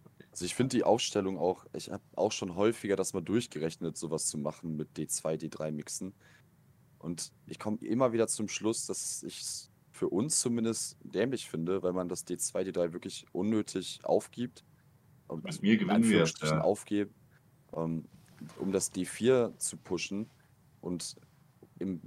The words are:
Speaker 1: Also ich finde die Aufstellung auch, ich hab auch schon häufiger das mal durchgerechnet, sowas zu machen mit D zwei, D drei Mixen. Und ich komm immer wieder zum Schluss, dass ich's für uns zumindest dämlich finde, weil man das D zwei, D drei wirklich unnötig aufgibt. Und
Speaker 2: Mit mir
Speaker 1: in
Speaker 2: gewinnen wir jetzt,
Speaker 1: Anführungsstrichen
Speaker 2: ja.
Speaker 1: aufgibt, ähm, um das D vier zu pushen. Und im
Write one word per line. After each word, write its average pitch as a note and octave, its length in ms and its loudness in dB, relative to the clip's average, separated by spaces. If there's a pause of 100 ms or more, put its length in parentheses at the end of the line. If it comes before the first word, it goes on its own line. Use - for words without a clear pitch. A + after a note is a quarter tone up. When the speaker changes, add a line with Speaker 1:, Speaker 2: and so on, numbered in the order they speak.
(320)
Speaker 1:
Also - 140 -6
ich F2 100 -4
finde B2+ 220 2
die G2 60 4
Aufstellung F#2+ 540 4
auch, F2+ 360 0
ich - 160 -10
hab G2 120 -8 (140)
auch G#2 160 2
schon F2+ 240 -6
häufiger G#2 400 2
das F#2 180 -2
mal F#2+ 80 -2
durchgerechnet, E2 760 -2
sowas D#2 300 -2
zu - 100 -4
machen D2+ 400 -4
mit - 200 -8
D D#2 100 -4
zwei, D#2+ 300 -2
D D#2+ 120 -6
drei D#2 220 -6
Mixen. D#2 420 -8 (840)
Und E2 320 -8 (160)
ich - 100 -12
komm G#2+ 220 -2
immer A#2+ 340 2
wieder A2+ 140 4
zum G#2+ 200 -2
Schluss, G#2+ 380 -2
dass - 380 -6
ich's - 480 -10 (200)
für - 160 -2
uns A2+ 320 2
zumindest A2+ 640 0
dämlich A#2 460 0
finde, F2+ 340 0
weil F2+ 100 2
man F2+ 140 0
das F2 180 -6
D F2 120 -4
zwei, - 260 -2
D F#2 80 -2
drei F2 220 0
wirklich - 400 -8
unnötig G2+ 680 0
aufgibt. - 600 0 (640)
Und E2 160 -8
Speaker 2:
Mit F2 180 -8
mir G2+ 120 6
Speaker 1:
in A2 60 6
Speaker 2:
gewinnen G2+ 240 6
wir G#2 160 8
jetzt, D#2+ 220 4
Speaker 1:
Anführungsstrichen D#2 160 4
Speaker 2:
ja. D2+ 60 2
Speaker 1:
aufgibt, G2+ 520 0 (600)
ähm, E2 300 -2 (540)
um F#2+ 120 -2
das F#2+ 200 0
D F#2 140 -2
vier A#2+ 520 4
zu - 200 -6
pushen. G2 520 -4 (500)
Und - 360 -6 (600)
im F#2 300 -4